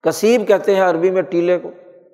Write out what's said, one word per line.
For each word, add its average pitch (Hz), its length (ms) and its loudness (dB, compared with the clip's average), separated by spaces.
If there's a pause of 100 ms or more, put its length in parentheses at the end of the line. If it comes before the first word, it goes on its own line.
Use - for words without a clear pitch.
کثیب 208 440 0
کہتے 196 280 2
ہیں 190 60 0
عربی 180 300 0
میں 185 100 0
ٹیلے 170 380 -2
کو۔ 165 100 -12 (440)